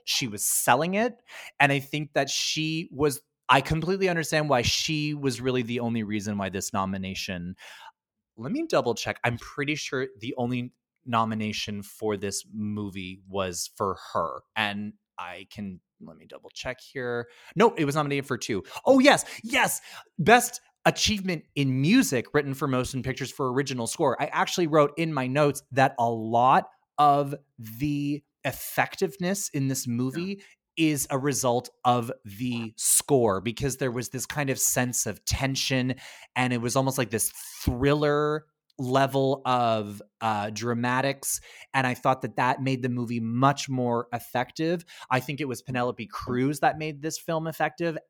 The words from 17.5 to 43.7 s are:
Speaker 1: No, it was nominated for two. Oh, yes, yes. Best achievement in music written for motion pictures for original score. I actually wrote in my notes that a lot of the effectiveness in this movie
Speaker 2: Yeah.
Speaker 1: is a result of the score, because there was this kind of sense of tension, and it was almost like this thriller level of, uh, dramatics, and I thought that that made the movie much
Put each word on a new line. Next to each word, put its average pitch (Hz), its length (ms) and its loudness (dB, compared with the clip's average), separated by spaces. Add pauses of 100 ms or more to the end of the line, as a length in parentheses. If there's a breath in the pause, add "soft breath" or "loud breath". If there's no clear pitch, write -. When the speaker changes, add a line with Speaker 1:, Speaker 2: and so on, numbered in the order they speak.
Speaker 1:
No, 226 240 6
it 156 80 2
was 143 80 0
nominated 143 320 -2
for 123 100 -2
two. 101 260 -2 (220 loud breath)
Oh, 269 140 8
yes, 254 260 6 (180 loud breath)
yes. 233 380 0 (380 loud breath)
Best 233 420 6 (240 soft breath)
achievement 180 600 0 (100)
in 135 260 2
music 151 540 4
written 143 180 0
for 139 160 -2
motion 127 340 -2
pictures 127 300 -6
for 131 180 -2
original 131 360 -2
score. 135 340 0
I 147 60 -2
actually 180 400 0
wrote 147 320 6
in 160 160 -2
my 131 120 0
notes 143 360 2 (100)
that 135 260 4
a 117 120 2
lot 117 580 4 (300)
of 143 360 4 (240)
the 143 640 -4 (220)
effectiveness - 1040 -2
in 135 200 -2
this 131 180 -4
movie 135 520 -2 (380 loud breath)
Speaker 2:
Yeah. 160 140 4
Speaker 1:
is 143 180 -2
a 143 100 0
result 127 520 0 (140)
of 123 280 2 (140)
the 113 500 -6
score, 113 640 4
because 123 380 -4
there 135 120 -2
was 117 200 -6
this 123 160 -8
kind 143 240 -2
of 120 80 -2
sense - 480 0
of 104 180 -6
tension, 131 720 0 (400 loud breath)
and 127 180 2
it 120 80 0
was 117 160 0
almost 135 220 2
like 113 120 0
this 110 220 0 (320)
thriller 147 800 2 (340)
level 135 680 2
of, 113 560 0 (180)
uh, 107 300 0
dramatics, 123 920 -2 (320 loud breath)
and 131 140 2
I 123 80 -2
thought 131 260 0
that 113 160 -8
that 131 260 0
made 131 200 -2
the 127 80 0
movie 120 300 -4
much 127 500 2